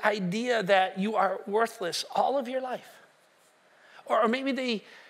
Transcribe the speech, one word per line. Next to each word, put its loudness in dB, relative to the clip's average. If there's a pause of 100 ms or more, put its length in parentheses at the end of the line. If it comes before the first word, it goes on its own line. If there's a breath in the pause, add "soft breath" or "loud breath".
idea 0
that 4
you 0
are 2
worthless -2 (100)
all 2
of -2
your -4
life. -8 (1160 loud breath)
Or, 2
or 4
maybe 0
they, -2 (260 loud breath)